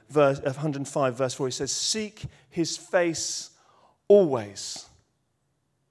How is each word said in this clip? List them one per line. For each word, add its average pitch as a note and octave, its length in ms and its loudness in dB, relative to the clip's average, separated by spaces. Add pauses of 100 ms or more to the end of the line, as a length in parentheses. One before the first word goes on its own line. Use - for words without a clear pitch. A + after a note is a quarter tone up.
verse, C#3+ 360 4
uh, C3+ 100 -2
hundred C#3+ 240 -4
and C#3 100 -6
five, C3 280 0
verse B2+ 180 -2
four. C#3 120 -4
He B2+ 60 -4
says, C3+ 180 -6
"Seek - 540 -4 (240)
his E3 300 -4
face - 720 -2 (580)
always." C3 800 4 (1040)